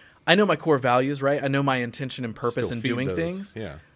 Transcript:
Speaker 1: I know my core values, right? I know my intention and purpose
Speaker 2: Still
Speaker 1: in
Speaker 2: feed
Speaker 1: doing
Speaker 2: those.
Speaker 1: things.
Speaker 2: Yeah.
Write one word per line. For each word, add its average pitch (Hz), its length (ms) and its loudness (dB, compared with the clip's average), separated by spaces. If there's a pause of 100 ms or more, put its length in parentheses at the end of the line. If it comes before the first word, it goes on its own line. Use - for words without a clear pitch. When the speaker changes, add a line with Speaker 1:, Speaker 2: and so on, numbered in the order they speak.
(280)
Speaker 1:
I 165 80 8
know 208 120 4
my 170 80 4
core 147 240 2
values, 131 420 2
right? 139 220 2
I 139 40 2
know 139 160 2
my 131 140 2
intention 123 480 -6
and 113 100 -6
purpose 120 300 -2
Speaker 2:
Still 87 80 -2
Speaker 1:
in 117 80 -6
Speaker 2:
feed 107 80 -2
Speaker 1:
doing 120 180 0
Speaker 2:
those. 92 80 -2
Speaker 1:
things. 180 400 -4
Speaker 2:
Yeah. 98 200 -10 (200)